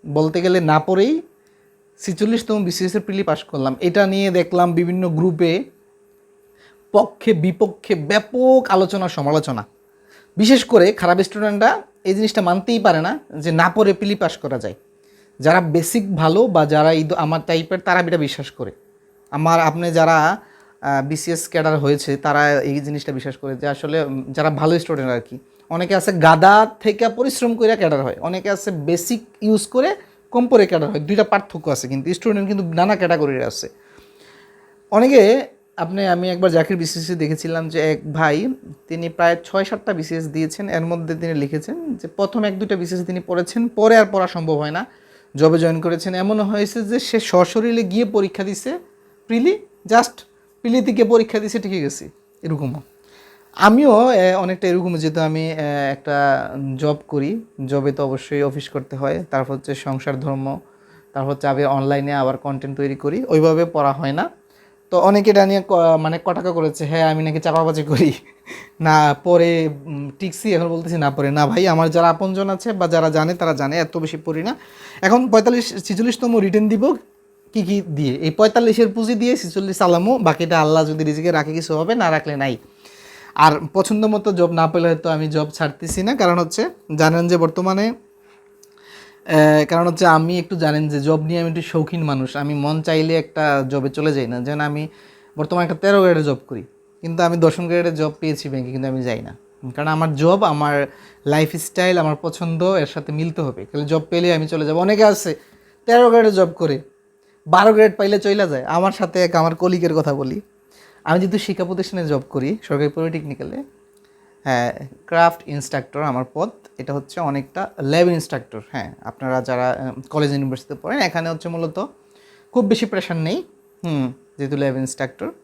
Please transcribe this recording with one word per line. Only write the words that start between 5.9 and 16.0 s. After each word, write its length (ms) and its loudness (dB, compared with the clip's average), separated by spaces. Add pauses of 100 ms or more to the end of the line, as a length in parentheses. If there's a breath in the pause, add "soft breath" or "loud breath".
পক্ষে 420 2
বিপক্ষে 640 -2
ব্যাপক 720 2
আলোচনা 400 0
সমালোচনা। 580 -2 (680 soft breath)
বিশেষ 280 6
করে 260 6
খারাপ 280 2
স্টুডেন্টরা 640 0 (220)
এই 100 0
জিনিসটা 280 0
মানতেই 380 0
পারে 220 4
না 180 -4 (180)
যে 140 -4
না 180 4
পড়ে 240 2
প্রিলি 220 -2
পাস 220 -2
করা 220 -6
যায়। 140 -8 (680 soft breath)
যারা 220 4
বেসিক 540 -2